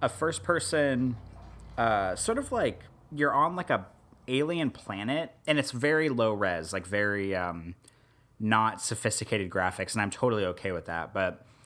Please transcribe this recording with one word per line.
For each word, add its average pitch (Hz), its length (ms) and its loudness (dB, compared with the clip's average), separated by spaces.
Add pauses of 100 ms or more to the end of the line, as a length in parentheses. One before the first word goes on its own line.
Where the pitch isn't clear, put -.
a 143 60 2
first-person, 147 1080 0 (640)
uh, 101 380 2
sort 226 200 0
of, 277 140 -4
like, 208 320 0 (300)
you're 147 200 2
on, 160 220 4
like, 180 160 -4
a 104 160 2 (420)
alien 147 420 0
planet, 120 600 -4 (160)
and 151 100 4
it's - 140 0
very 151 360 2
low 117 240 4
res, 90 400 0
like, 90 140 -4
very, 101 480 0
um, 87 400 -4 (640)
not 110 420 2
sophisticated 107 680 -2
graphics, 92 420 -2
and 110 80 -2
I'm 101 100 2
totally 110 340 0
okay 90 260 -4
with 85 140 -6
that. 82 280 -6
But 92 320 -2 (220)